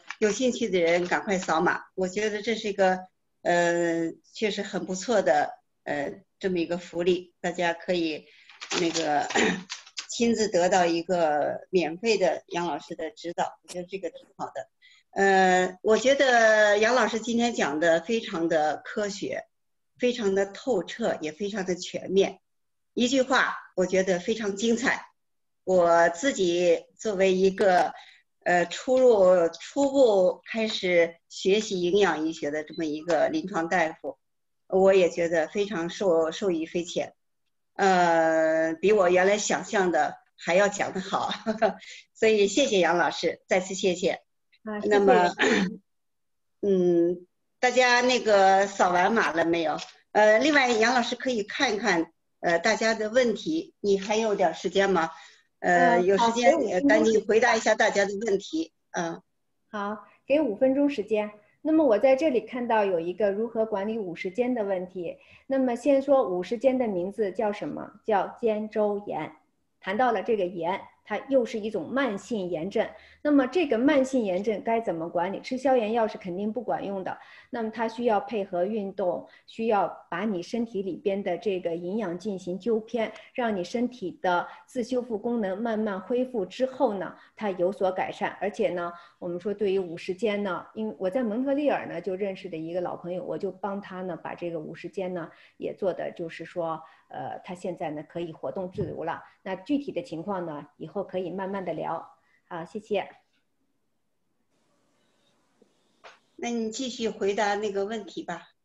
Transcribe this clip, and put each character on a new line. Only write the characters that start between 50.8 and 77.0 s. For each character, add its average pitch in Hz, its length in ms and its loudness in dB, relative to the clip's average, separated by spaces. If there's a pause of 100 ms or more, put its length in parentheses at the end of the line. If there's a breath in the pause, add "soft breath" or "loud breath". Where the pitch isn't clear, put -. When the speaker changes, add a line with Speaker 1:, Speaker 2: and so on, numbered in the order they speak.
Speaker 1:
老 247 80 2
师 240 160 -2
可 262 140 -4
以 226 120 -2
看 240 320 -2
一 202 40 -2
看， 185 340 0 (280)
呃， 170 180 2
大 214 180 0
家 220 160 2
的 214 160 -4
问 233 260 4
题， - 460 -4
你 196 180 2
还 208 180 -2
有 220 180 2
点 175 180 2
时 - 160 -6
间 190 220 2
吗？ 165 180 2 (520 loud breath)
呃， 175 360 6
Speaker 2:
嗯， 180 80 4
Speaker 1:
有 196 140 4
时 226 140 4
间， 240 200 6
Speaker 2:
好， 330 60 2
给 247 80 0
我 185 60 -2
Speaker 1:
呃， 185 100 0
赶 220 200 6
紧 220 240 4
回 220 140 4
答 233 160 4
一 226 40 -2
下 220 140 2
大 226 140 4
家 202 160 2
的 196 60 0 (160)
问 196 120 2
题， - 360 -6 (160)
嗯。 175 320 -6 (480)
Speaker 2:
好， 208 340 -8 (220 loud breath)
给 285 160 4
五 226 120 -2
分 262 200 4
钟 285 160 4
时 220 120 -4
间。 214 280 -2 (320 soft breath)
那 311 100 0
么 320 120 6
我 302 140 6
在 269 180 6
这 302 140 2
里 240 100 2
看 247 260 -6
到 220 180 2
有 185 140 0
一 170 140 -4
个 202 180 0
如 214 160 -2
何 220 180 -2
管 208 220 -4
理 226 120 -4
五 185 160 -8
十 180 160 -8
肩 247 240 -2
的 220 100 -2
问 185 220 -4
题。 175 320 -10 (280 soft breath)
那 269 120 -2
么 247 160 0
先 269 260 2
说 269 260 4
五 180 160 -2
十 226 140 -6
肩 262 220 2
的 247 80 0
名 185 260 -4
字 202 200 -2
叫 208 200 -2
什 175 160 -8
么？ 151 220 -10 (140)
叫 190 240 0 (120)
肩 214 280 -2
周 208 380 -2
炎。 156 260 -8 (460)
谈 196 180 -6
到 247 160 2
了 190 100 -2
这 226 140 0
个 190 80 0
炎， 180 360 -4 (240)
它 208 140 -6 (100)
又 262 160 2
是 220 140 -6
一 208 120 -6
种 202 180 -6
慢 233 280 -2
性 190 340 -6
炎 175 200 -6
症。 214 160 0 (360 loud breath)
那 294 80 0
么 277 160 6
这 339 200 0
个 269 120 0
慢 277 260 4
性 262 180 0
炎 185 200 -2
症 208 200 -2
该 226 180 0
怎 208 140 -4
么 165 140 -6
管 175 240 -2
理？ - 80 -8
吃 - 160 -6
消 262 180 2
炎 220 180 0
药 233 140 0
是 214 120 -8
肯 175 160 -10
定 208 180 -4
不 247 80 -8
管 180 240 -4
用 196 180 -6